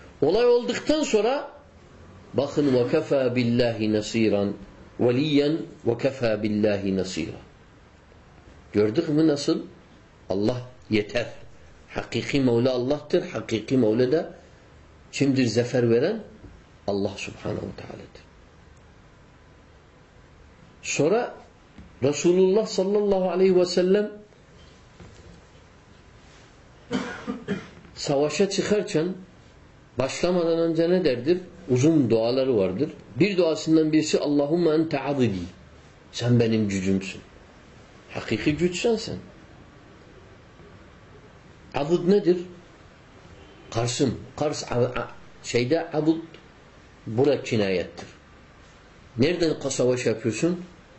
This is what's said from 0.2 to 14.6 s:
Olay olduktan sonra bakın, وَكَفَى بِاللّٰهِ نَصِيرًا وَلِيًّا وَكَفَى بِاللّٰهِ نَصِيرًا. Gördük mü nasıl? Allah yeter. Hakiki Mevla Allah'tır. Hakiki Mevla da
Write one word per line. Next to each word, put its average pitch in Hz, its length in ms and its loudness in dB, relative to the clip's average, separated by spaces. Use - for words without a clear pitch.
Olay 190 240 4
olduktan 240 580 2
sonra 226 480 0
bakın, 143 400 0
وَكَفَى 127 600 2
بِاللّٰهِ 120 420 2
نَصِيرًا 101 540 2
وَلِيًّا 143 580 2
وَكَفَى 117 560 0
بِاللّٰهِ 104 600 0
نَصِيرًا. 82 400 -8
Gördük 110 360 0
mü 156 180 2
nasıl? 156 340 0
Allah 104 320 0
yeter. 107 360 0
Hakiki 113 500 -4
Mevla 123 340 2
Allah'tır. 139 540 -2
Hakiki 113 500 -4
Mevla 123 340 4
da 160 220 -2